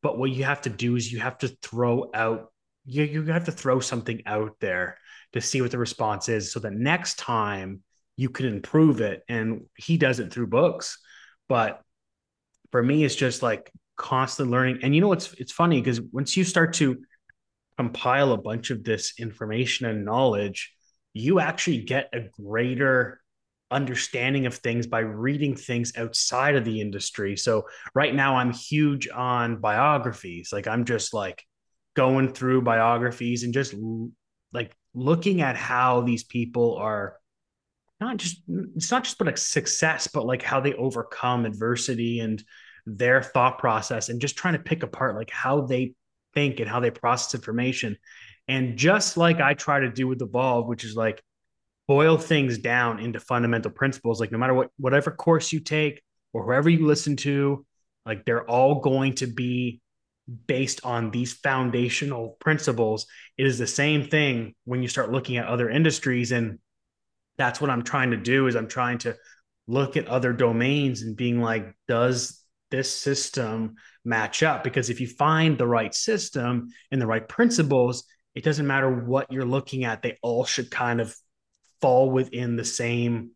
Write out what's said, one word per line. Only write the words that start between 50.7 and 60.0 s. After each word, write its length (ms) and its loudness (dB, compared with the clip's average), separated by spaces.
is, 120 -10
like, 280 -2
boil 300 6
things 400 0
down 420 0
into 200 -6
fundamental 520 0
principles, 480 -2
like, 120 -2
no 60 -4
matter 160 2
what, 240 2
whatever 340 2
course 420 2
you 60 0
take 420 -2
or 120 -4
whoever 240 4
you 160 6
listen 320 2
to, 480 0
like, 200 -6
they're 240 0
all 320 6
going 340 2
to 120 -4
be 540 -4